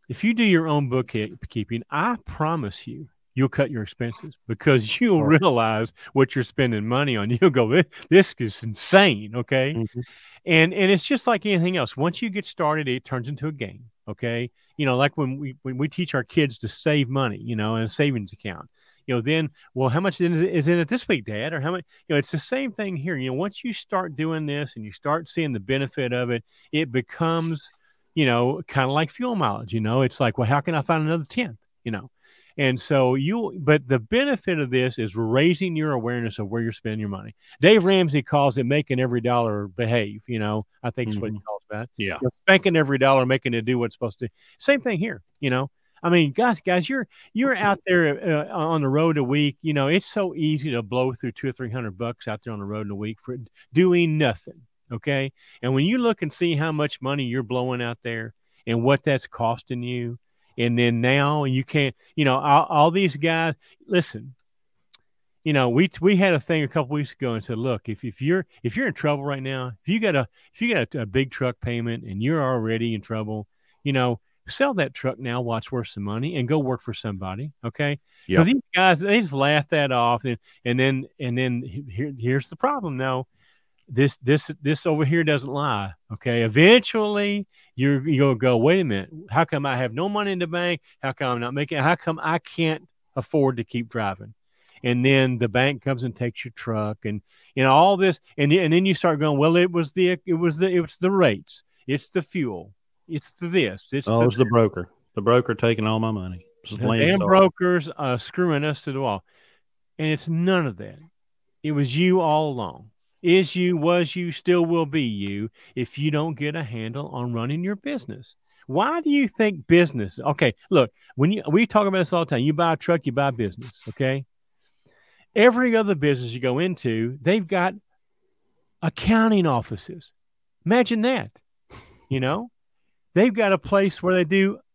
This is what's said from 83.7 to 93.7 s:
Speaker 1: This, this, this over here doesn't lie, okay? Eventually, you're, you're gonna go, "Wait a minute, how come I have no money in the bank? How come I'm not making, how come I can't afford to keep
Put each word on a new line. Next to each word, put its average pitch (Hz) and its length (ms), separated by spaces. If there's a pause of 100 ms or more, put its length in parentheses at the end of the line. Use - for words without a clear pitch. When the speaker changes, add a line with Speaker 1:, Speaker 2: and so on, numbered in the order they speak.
Speaker 1:
This, 135 280
this, 139 320 (100)
this 143 240
over 156 220
here 165 180
doesn't 143 240
lie, 123 440 (200)
okay? 117 300
Eventually, 202 1040 (280)
you're, 139 320
you're 143 280
gonna 110 40
go, 123 200
"Wait 160 220
a 175 40
minute, 101 240 (220)
how 156 160
come 143 180
I 131 140
have 123 160
no 175 160
money 208 220
in 180 80
the 175 60
bank? 175 360 (200)
How 135 100
come 135 180
I'm 120 100
not 123 140
making, 147 240
how 151 180
come 165 260
I 156 160
can't 160 480 (300)
afford 135 420
to 113 60
keep 117 240